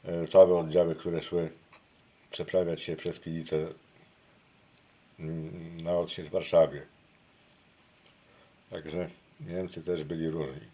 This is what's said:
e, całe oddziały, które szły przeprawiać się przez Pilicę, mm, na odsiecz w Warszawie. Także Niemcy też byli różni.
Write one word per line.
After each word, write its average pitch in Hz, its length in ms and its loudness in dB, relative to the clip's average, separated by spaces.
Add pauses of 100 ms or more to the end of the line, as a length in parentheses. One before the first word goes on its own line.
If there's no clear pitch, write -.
e, 85 220 -4
całe 90 320 10
oddziały, 82 360 2
które 85 260 -4
szły 85 280 -2 (800)
przeprawiać 87 500 -2
się 85 140 -6
przez 82 240 -8
Pilicę, 80 480 -4 (1500)
mm, 82 640 -10
na 87 140 0
odsiecz 82 300 -4
w 76 40 -14
Warszawie. 82 500 4 (1900)
Także 82 400 -8 (380)
Niemcy 90 360 -8
też 85 200 -4
byli 80 260 -4
różni. 73 440 -8